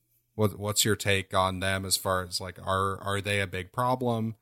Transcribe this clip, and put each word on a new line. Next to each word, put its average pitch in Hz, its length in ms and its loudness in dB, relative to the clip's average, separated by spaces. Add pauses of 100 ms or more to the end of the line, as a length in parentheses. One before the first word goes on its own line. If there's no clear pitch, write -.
(360)
What, 107 240 2
what's 104 240 0
your 104 120 4
take 98 380 0
on 92 260 2
them 95 260 0
as 92 120 0
far 92 260 0
as, 90 180 -6
like, 92 200 -12
are, 95 400 0
are 98 200 -2
they 101 180 0
a 98 80 0
big 92 240 -8
problem? 120 720 0